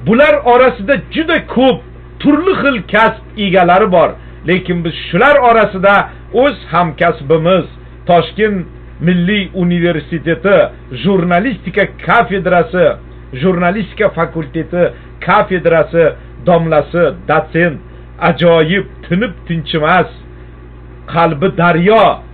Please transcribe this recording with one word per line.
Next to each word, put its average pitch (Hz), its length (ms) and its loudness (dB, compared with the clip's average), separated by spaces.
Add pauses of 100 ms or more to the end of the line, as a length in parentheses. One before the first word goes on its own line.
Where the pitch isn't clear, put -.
Bular 294 280 4 (180)
orasida 247 420 2 (160)
juda 320 260 -2 (180)
ko'p 247 240 2 (400)
turli 302 420 0
xil 254 160 -2 (160)
kasb - 300 0 (140)
egalari 185 540 2
bor, 156 180 2 (380)
lekin 180 380 -2
biz 165 100 -6 (120)
shular 262 280 2 (140)
orasida 202 460 2 (380)
o'z 247 240 0 (140)
hamkasbimiz, 165 920 0 (420)
Toshkent 180 580 0 (360)
Milliy 180 520 0
Universiteti 170 1040 0 (460)
jurnalistika 185 800 0 (220)
kafedrasi, 180 800 0 (460)
jurnalistika 180 760 -2
fakulteti 165 760 -4 (420)
kafedrasi 170 800 2 (400)
domlasi, 165 600 2 (240)
dotsent, 165 480 0 (520)
ajoyib, 170 560 2 (200)
tinib 190 280 -4 (140)
tinchimas, 165 640 -2 (1040)
qalbi 165 440 0
daryo 175 480 2 (280)